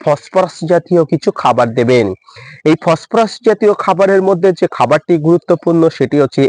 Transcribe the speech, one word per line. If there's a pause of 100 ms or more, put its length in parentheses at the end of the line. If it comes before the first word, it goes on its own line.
ফসফরাস (160)
জাতীয়
কিছু
খাবার
দেবেন। (580)
এই
ফসফরাস (140)
জাতীয়
খাবারের
মধ্যে
যে
খাবারটি
গুরুত্বপূর্ণ
সেটি
হচ্ছে